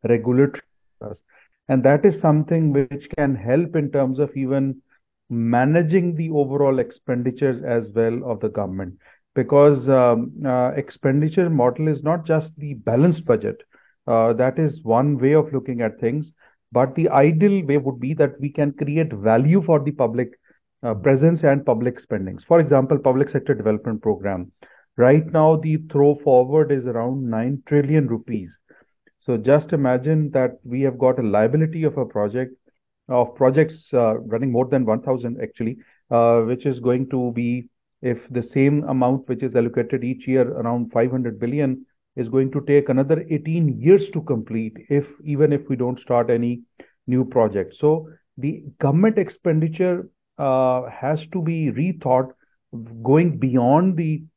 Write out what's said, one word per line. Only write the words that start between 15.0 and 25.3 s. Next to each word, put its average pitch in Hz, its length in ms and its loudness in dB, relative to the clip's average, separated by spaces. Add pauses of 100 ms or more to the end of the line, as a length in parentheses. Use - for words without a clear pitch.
way 135 160 2
of 151 180 2
looking 127 300 -6
at 110 180 -4
things, 143 320 -4 (400)
but 127 240 0
the 165 140 0
ideal 160 560 4
way 139 120 0
would 127 220 -4
be 131 140 -4
that 147 260 0
we 143 100 -6
can 143 240 -2
create 151 380 -4
value 123 520 2
for 156 160 2
the 143 120 -4
public, 120 380 -2 (540)
uh, 117 100 -4
presence 139 500 2
and 139 220 2
public 120 340 -2
spendings. 95 440 -8
For 170 160 4
example, 135 400 2
public 135 300 2
sector 139 260 -2
development 107 480 -4
program. 95 480 -4 (440)
Right 139 360 6